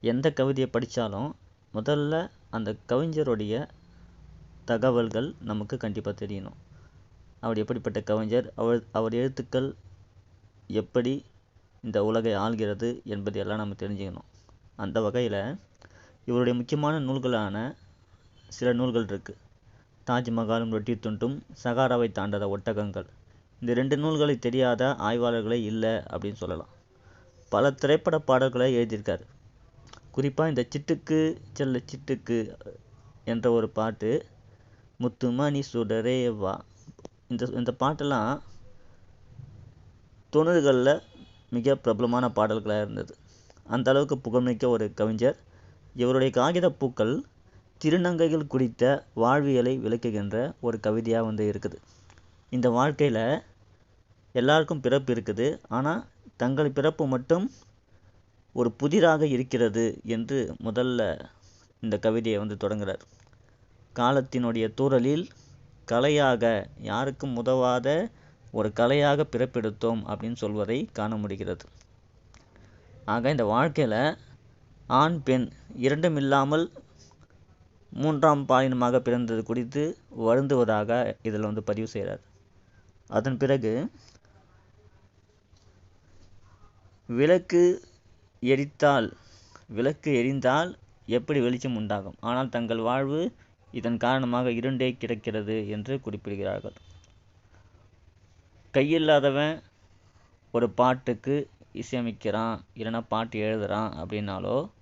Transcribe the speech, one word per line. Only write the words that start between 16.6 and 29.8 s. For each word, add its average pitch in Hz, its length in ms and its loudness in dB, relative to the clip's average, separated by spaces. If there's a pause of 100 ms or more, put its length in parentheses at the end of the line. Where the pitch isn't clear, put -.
நூல்களான 123 760 -2 (720)
சில 123 240 -2
நூல்கள் 120 320 0
இருக்கு. 98 320 -8 (680)
தாஜ்மஹாலும் 117 640 0
ரொட்டி 110 280 -2
துண்டும், 117 440 -4 (220)
சகாராவை 120 480 2
தாண்டாத 101 360 -4
ஒட்டகங்கள். 101 580 -6 (540)
இந்த 120 140 0
ரெண்டு 135 220 2
நூல்களை 147 420 0
தெரியாத 123 600 2
ஆய்வாளர்களே 117 680 0
இல்ல 110 460 -2
அப்படின்னு 101 220 -6
சொல்லலாம். 90 360 -8 (800)
பல 120 220 4
திரைப்பட 151 480 0
பாடல்களை 131 580 2
எழுதியிருக்காரு. 107 440 -2 (960)